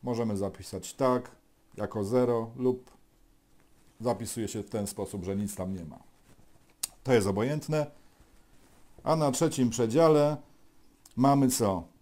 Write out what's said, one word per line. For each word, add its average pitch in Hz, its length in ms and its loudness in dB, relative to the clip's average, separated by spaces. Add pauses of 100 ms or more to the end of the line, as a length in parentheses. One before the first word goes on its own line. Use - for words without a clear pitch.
Możemy 117 340 -2
zapisać 95 560 -8
tak, 127 380 0 (460)
jako 104 260 -4
zero 117 520 0
lub 127 360 -2 (1080)
zapisuje 110 480 -4
się 101 160 -6
w - 60 -14
ten 104 180 -4
sposób, 98 360 -8
że 98 120 -4
nic 101 200 -4
tam 95 200 -6
nie 87 100 -12
ma. 73 140 -16 (1040)
To 131 100 2
jest 104 140 6
obojętne. 147 640 -2 (1120)
A 160 120 2
na 147 160 2
trzecim 131 380 2
przedziale 147 680 4 (760)
mamy 139 340 4
co? 98 380 0 (140)